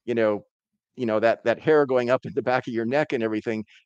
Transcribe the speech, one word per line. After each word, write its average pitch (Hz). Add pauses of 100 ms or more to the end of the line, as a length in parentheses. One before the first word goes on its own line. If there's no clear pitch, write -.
you 117
know, 107 (520)
you 127
know, 110
that, 113
that 113
hair 151
going 123
up 127
in 113
the 139
back 123
of 127
your 113
neck 143
and 120
everything, 110 (240)